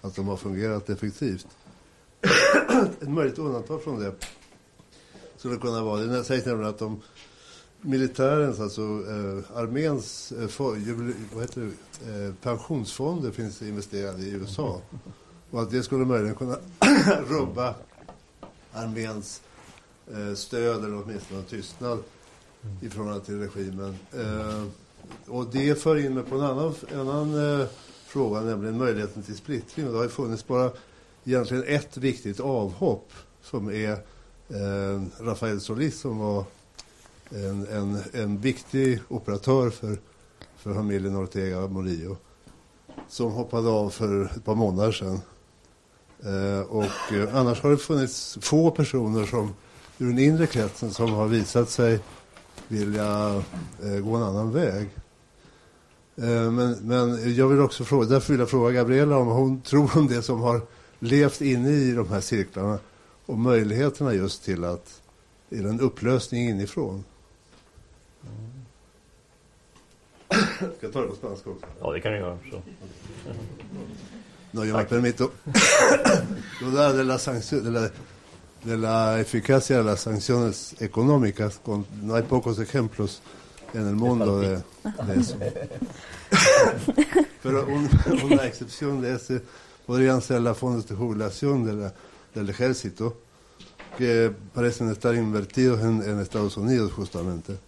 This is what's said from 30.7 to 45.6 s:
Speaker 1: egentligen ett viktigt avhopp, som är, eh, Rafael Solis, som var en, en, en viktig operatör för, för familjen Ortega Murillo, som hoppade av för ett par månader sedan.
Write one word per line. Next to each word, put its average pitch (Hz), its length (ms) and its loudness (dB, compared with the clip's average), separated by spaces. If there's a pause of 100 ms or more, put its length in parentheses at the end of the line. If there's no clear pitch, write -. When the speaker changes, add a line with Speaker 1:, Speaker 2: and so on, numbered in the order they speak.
Speaker 1:
egentligen 127 420 0
ett - 300 -2
viktigt 123 440 -4
avhopp, 117 720 -2 (300)
som 104 260 -6
är, 107 240 -2
eh, 98 1120 -6 (180)
Rafael 110 400 -4
Solis, 120 400 -4
som 113 180 -6
var 101 260 -2 (840)
en, 101 360 -6
en, 101 360 -4 (100)
en 104 280 -4
viktig 131 680 0
operatör 123 600 0
för, 104 280 -8 (580)
för 101 180 -6
familjen 98 420 -2
Ortega 95 520 -4
Murillo, 92 480 -4 (920)
som 117 240 -4
hoppade 117 360 0
av 104 220 2
för 101 340 0
ett 101 200 -8
par 110 100 0
månader 107 380 2
sedan. 95 280 -4 (1040)